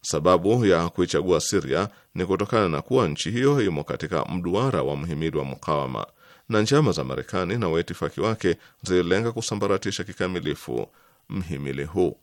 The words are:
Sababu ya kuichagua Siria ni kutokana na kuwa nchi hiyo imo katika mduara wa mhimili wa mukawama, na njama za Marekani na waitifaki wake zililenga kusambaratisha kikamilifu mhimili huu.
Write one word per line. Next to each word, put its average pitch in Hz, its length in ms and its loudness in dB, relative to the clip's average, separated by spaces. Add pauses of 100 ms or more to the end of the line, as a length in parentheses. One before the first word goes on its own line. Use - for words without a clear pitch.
Sababu 90 640 4
ya 87 240 4
kuichagua 87 520 2
Siria 85 480 0 (260)
ni 90 100 -2
kutokana 98 440 0
na 76 120 -2
kuwa 120 260 2
nchi 76 240 -4
hiyo 135 300 2
imo 80 220 0
katika 78 420 -4
mduara 90 580 0
wa 71 120 0
mhimili 78 420 -4
wa 69 80 -2
mukawama, 67 600 -4 (440)
na 107 120 2
njama 135 300 4
za 76 120 -2
Marekani 87 540 -4
na 101 120 0
waitifaki 82 520 -2
wake 104 360 0 (260)
zililenga 92 480 2
kusambaratisha 101 720 -2
kikamilifu 85 840 -4 (420)
mhimili 71 540 -6
huu. 85 400 0